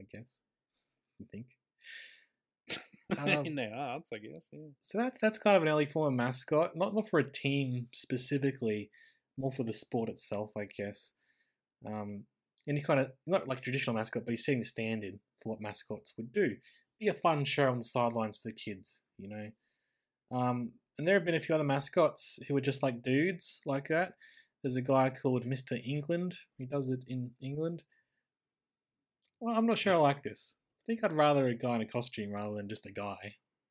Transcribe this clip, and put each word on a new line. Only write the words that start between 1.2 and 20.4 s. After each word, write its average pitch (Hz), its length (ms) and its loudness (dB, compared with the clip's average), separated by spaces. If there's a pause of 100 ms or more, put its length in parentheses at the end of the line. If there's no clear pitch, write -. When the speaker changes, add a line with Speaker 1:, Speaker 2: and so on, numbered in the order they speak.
Speaker 1:
think? 117 160 -14 (1200)
Speaker 2:
<laughs> - 100 -6 (400)
Speaker 1:
Um, 147 260 2
Speaker 2:
In 156 120 -4
their 110 180 -4
hearts, 131 400 -6
I 107 40 -10
guess, 113 340 -16
yeah. 151 160 -16 (140)
Speaker 1:
so - 160 -8
that's, 233 220 -2
that's 220 160 2
kind 202 200 6
of 160 80 6
an 156 40 4
early 151 160 4
form 147 300 2
of - 20 2
mascot, 131 600 2
not, 202 180 0
not 214 140 0
for 170 100 4
a 139 100 2
team 131 640 -2
specifically, 127 960 0 (480)
more 131 140 -2
for 131 140 -4
the 113 80 -2
sport 113 360 -2
itself, 104 480 -6
I 104 100 -6
guess. - 460 -8 (720)
Um, 104 420 -8 (420)
and 143 100 0
he 143 60 -6
kinda, 135 240 4 (180)
not 180 220 0
like 127 100 -2
a - 40 -14
traditional 127 340 -2
mascot, 113 280 -2
but 120 60 -6
he's 117 140 -2
setting 131 160 2
the 104 60 -4
standard 107 520 -4 (240)
for 110 80 -8
what 107 100 -6
mascots - 560 -10
would 113 160 -10
do. 156 260 2 (420)
Be 208 80 2
a 175 60 2
fun 151 300 2
show 135 280 4
on 123 60 -2
the 113 60 -6
sidelines 117 540 0
for 113 120 -10
the 110 40 -14
kids, - 480 -12 (160)
you 98 100 -12
know. 107 220 -10 (800)
Um, 123 440 0 (260)